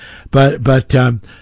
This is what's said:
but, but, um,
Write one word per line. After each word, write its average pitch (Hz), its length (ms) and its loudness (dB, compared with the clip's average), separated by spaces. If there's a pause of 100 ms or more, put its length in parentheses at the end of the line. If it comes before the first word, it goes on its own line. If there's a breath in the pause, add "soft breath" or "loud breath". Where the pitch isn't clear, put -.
(320 loud breath)
but, 135 320 0
but, 131 320 0
um, 123 260 -2 (200 soft breath)